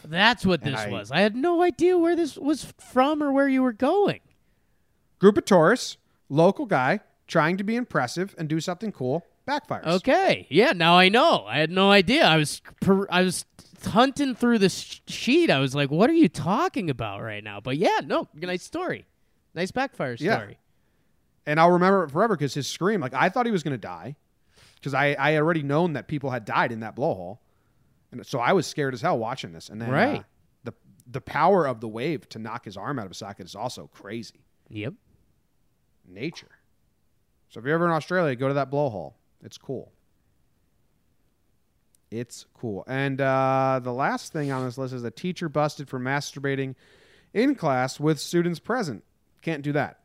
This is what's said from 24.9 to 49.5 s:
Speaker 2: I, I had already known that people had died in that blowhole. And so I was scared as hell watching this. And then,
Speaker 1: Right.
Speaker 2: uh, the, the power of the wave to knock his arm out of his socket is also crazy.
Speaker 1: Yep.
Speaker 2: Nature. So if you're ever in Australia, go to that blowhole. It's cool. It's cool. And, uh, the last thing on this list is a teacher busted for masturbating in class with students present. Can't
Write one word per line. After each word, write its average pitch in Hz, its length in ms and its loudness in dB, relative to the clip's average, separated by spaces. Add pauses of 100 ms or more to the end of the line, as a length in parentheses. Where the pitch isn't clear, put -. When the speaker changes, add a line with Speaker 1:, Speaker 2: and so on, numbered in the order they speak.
Speaker 2:
I, 143 260 2
I 143 120 2
had 156 100 4
already 160 200 2
known 147 320 0
that 123 140 -8
people 139 220 -6
had 120 160 -6
died 127 260 0
in 110 80 -10
that 110 160 -12
blowhole. 107 440 -6 (760)
And 113 120 -16
so 131 140 -6
I 127 140 2
was 180 120 2
scared 139 280 -4
as 117 80 -10
hell 160 180 0
watching 113 320 -8
this. 82 160 -18
And 107 140 -12
then, 120 80 -6
Speaker 1:
Right. 202 300 0
Speaker 2:
uh, 101 40 -18 (400)
the, 113 100 -12 (320)
the 123 140 -10
power 165 480 2
of 113 140 -6
the 117 80 -8
wave 117 400 -6
to 113 100 -14
knock 113 240 -10
his 98 140 -14
arm 127 200 -8
out 113 60 -8
of 92 80 -14
his - 60 -16
socket 101 280 -14
is 82 80 -20
also 98 340 -10
crazy. - 580 -16 (240)
Speaker 1:
Yep. 110 240 -10 (1120)
Speaker 2:
Nature. 110 520 -14 (920)
So - 100 -18
if 110 60 -10
you're 147 100 0
ever 165 100 0
in 170 60 2
Australia, 160 460 -2
go 135 100 -2
to 139 60 0
that 135 180 -2
blowhole. 117 440 -4 (280)
It's 107 140 -18
cool. - 340 -12 (2250)
It's - 440 -12
cool. 104 340 -10
And, 135 320 -4
uh, 131 640 2
the 123 100 -6
last 160 380 -4
thing 147 180 -4
on 131 140 -4
this 127 140 -8
list 131 160 -8
is 123 100 -10
a 117 80 -8
teacher 180 380 -6
busted 147 400 -4
for 131 100 -8
masturbating 135 760 -4 (580)
in 254 220 2
class 131 440 -2
with 151 200 2
students 170 400 -2
present. 196 440 -6 (380)
Can't 151 220 -6